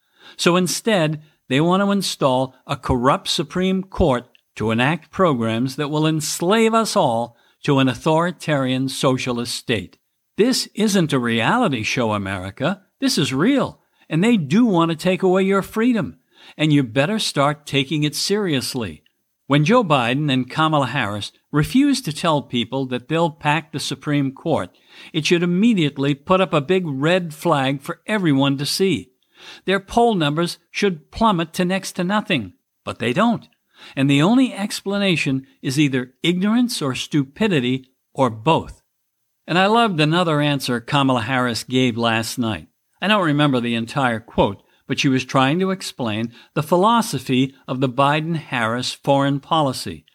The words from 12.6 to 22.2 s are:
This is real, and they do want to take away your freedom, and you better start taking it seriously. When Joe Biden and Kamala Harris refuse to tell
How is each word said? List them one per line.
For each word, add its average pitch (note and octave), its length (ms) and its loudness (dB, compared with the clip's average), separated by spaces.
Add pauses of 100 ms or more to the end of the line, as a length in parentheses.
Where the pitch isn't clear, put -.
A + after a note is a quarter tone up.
This C4+ 180 0
is C3+ 160 0
real, F3+ 480 0 (280)
and D#3+ 140 0
they A#3 140 4
do F3 280 2
want E3 260 2
to E3 60 -4
take F#3 260 -2
away F#3+ 200 4
your G3 180 2
freedom, G#3+ 580 -2 (380)
and D3+ 140 2
you C#3+ 120 4
better C#3 360 -2
start D3 460 -2
taking C#3+ 380 -2
it D3+ 120 -2
seriously. C3 840 -4 (460)
When D3 180 4
Joe A#3 180 4
Biden C#3+ 480 0
and B2+ 180 0
Kamala D#3 380 0
Harris G#2+ 440 -4 (200)
refuse B3+ 500 2
to D#3 120 -6
tell D3+ 280 0